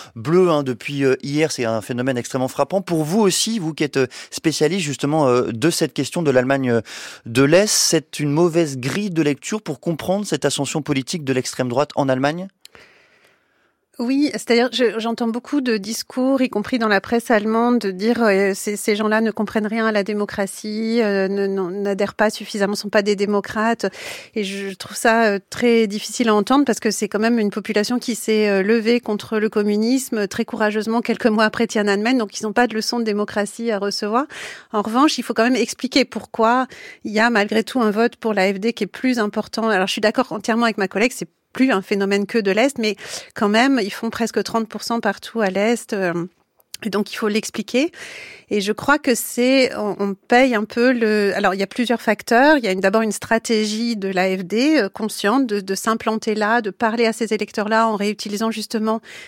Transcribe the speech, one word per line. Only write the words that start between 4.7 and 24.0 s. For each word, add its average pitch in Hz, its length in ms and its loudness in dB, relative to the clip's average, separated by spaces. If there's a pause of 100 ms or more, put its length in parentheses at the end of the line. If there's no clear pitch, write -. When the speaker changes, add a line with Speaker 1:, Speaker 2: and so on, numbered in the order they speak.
Speaker 1:
justement, 143 400 0
euh, 123 240 2
de 123 200 0
cette 160 220 -2
question 156 300 -4
de 147 80 2
l'Allemagne, 127 400 2
euh, 117 100 4 (460)
de 117 160 4
l'Est, 170 240 6
c'est - 540 0
une 147 100 0
mauvaise 156 480 2
grille 190 320 -2
de 160 120 0
lecture 147 380 -2
pour 143 200 -8
comprendre 185 440 -2
cette 151 200 -4
ascension 143 380 0
politique 143 420 -4
de 135 80 0
l'extrême 127 360 -2
droite 131 280 0
en 139 120 2
Allemagne ? 143 380 0 (1500)
Speaker 2:
Oui, 269 340 0
c'est-à-dire, 240 360 2
je, 226 300 0
j'entends 233 260 -2
beaucoup 247 340 -2
de 240 160 0
discours, 254 640 -2
y 254 80 2
compris 214 300 -2
dans 226 80 0
la 202 140 4
presse 233 320 0
allemande, 226 480 2
de 196 100 -2
dire, 220 320 0
euh, 196 320 4
ces, 208 220 -6
ces 208 180 0
gens-là 214 260 2
ne 226 120 0
comprennent 214 340 -2
rien 220 200 -2
à 226 40 2
la 208 140 0
démocratie, 214 960 -4
euh, 196 240 2
ne, 196 220 0
non, 196 220 -2
n'adhèrent 196 440 -2
pas 214 160 2
suffisamment, 202 460 -4
sont 202 140 -8
pas 214 120 2
des 202 140 0
démocrates. 208 760 -2 (440)